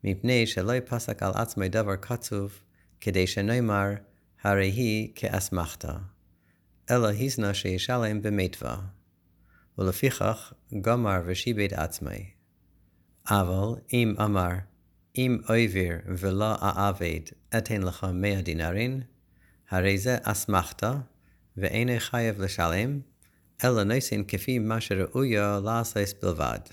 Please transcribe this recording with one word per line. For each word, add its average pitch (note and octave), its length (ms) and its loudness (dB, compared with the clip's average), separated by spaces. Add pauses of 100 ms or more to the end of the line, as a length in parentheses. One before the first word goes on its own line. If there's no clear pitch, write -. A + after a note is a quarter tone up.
מפני A2 440 2
שלא G2+ 260 0 (120)
פסק A#2 380 -4
על G2 120 2
עצמו G#2 340 -2
דבר G2+ 260 0
קצוב, G2+ 680 -6 (380)
כדי F#2 260 2
שנאמר, G#2 600 2 (540)
"הרי G2 260 4
היא G#2+ 460 0
כאסמכתה", E2+ 840 -2 (920)
אלא A#2+ 160 4 (120)
הזנה A#2 340 0
שישלם G#2+ 680 -2
במיטבה. F#2 540 -2 (1000)
ולפיכך G2+ 760 0 (280)
גמר G#2+ 440 2
ושיבד G2+ 480 -2
עצמי. D#2 580 -6 (960)
אבל G2+ 540 2 (120)
אם A2+ 300 2
אמר, F#2+ 280 2 (680)
"אם B2+ 200 2 (120)
אעביר F#2+ 560 2
ולא F#2+ 560 0
אעבד, F#2 600 0 (360)
אתן G#2+ 240 -2
לך F#2 320 -4
מאה F#2+ 280 0
דינרין", F2+ 600 -2 (680)
הרי G2 280 2
זה A#2+ 260 2
אסמכתה, G#2 720 0 (640)
ואינו A2 420 0
חייב A2+ 420 -2
לשלם, F#2+ 580 0 (640)
אלא A#2+ 200 4
נושאין G#2+ 440 0
כפי B2 320 -2
מה A2 220 0
שראויה G#2 840 0
לעשות G#2+ 600 -2
בלבד. D2+ 360 0 (140)